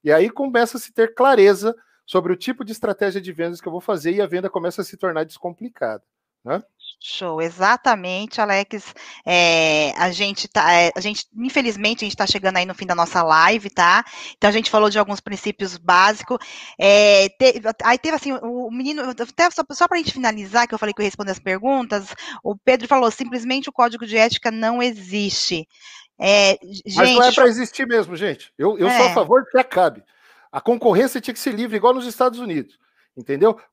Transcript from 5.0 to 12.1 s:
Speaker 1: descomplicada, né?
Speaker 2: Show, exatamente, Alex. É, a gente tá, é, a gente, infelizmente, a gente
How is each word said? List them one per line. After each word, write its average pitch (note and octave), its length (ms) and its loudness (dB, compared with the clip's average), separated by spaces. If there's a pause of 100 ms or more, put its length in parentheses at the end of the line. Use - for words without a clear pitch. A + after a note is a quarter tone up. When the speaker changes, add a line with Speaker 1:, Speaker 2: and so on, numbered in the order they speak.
Speaker 1:
descomplicada, D#3+ 800 -10 (400)
né? C#3+ 200 -6 (360)
Speaker 2:
Show, E3 440 -8
exatamente, F#3+ 960 -2
Alex. G3+ 540 -4 (320)
É, D#3+ 720 2
a F3+ 120 0
gente G3 380 -6
tá, D#3+ 240 2
é, E3+ 240 4
a F3+ 40 -6
gente, G#3 260 -6 (100)
infelizmente, A3+ 680 -4
a - 20 -6
gente G3+ 100 -10